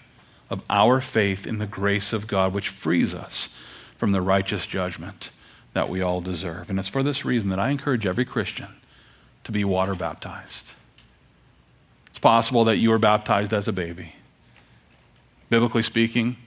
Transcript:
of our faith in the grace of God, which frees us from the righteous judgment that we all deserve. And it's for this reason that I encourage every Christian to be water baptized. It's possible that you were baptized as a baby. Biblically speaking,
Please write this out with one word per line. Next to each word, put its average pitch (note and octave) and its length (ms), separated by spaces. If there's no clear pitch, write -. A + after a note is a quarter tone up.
of G2 220
our A#2 320
faith G2+ 440
in G#2+ 120
the G#2 80
grace G2+ 480
of G#2+ 120
God, F#2+ 280
which G2+ 160
frees D#3 420
us - 380
from G#2+ 140
the G2 100
righteous F#2+ 460
judgment F#2 640
that - 140
we F#2 140
all F2+ 180
deserve. F2 480
And F#2+ 120
it's G2 80
for C3+ 160
this C#3+ 200
reason A#2 260
that F#2 100
I A#2+ 100
encourage C#3 340
every G2+ 200
Christian - 420
to A2+ 80
be G#2 100
water F#2+ 320
baptized. - 760
It's - 80
possible A#2 460
that A2 140
you A2+ 120
were A2+ 80
baptized G#2 540
as G#2 160
a G#2+ 40
baby. E2+ 440
Biblically A#2 340
speaking, A#2 520